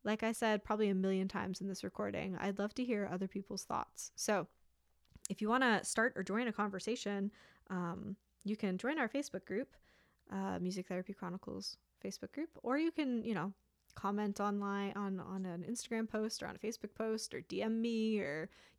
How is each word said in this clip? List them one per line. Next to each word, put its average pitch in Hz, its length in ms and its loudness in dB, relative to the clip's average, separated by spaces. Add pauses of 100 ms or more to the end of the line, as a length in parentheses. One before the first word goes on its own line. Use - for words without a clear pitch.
like 214 180 2
I 226 80 2
said 214 320 2
probably 214 240 4
a 196 80 6
million 190 320 4
times 190 320 -2
in 196 80 -4
this 190 160 -4
recording, 196 560 -2
I'd 196 200 0
love 208 160 0
to 254 100 0
hear 208 260 2
other 185 160 0
people's 196 360 -4
thoughts. - 520 -4
So 196 320 2 (800)
if - 120 -4
you 214 80 2
wanna 240 340 6
start 226 320 2
or 196 80 -2
join 226 240 2
a 214 60 0
conversation, 202 760 0 (400)
um, 180 460 -4 (300)
you 208 100 0
can 190 220 0
join 285 220 -2
our 233 100 2
Facebook 277 340 -4
group, 208 320 -4 (560)
uh, 190 280 -2
Music 185 280 -2
Therapy 185 240 -4
Chronicles 190 640 -8 (260)
Facebook 190 300 -8
group, - 320 -6
or 247 140 2
you 330 140 2
can, 254 340 0
you 226 80 0
know, 185 180 0 (440)
comment 202 440 0
online 202 560 0
on, 196 240 -2
on 190 260 -4
an 175 240 -4
Instagram 226 400 -2
post 214 320 -2
or - 60 -4
on - 80 -6
a - 40 -14
Facebook 220 360 -6
post, 220 380 -2
or - 80 -4
D 185 200 -4
M 226 180 2
me 220 420 2
or 156 280 -2 (300)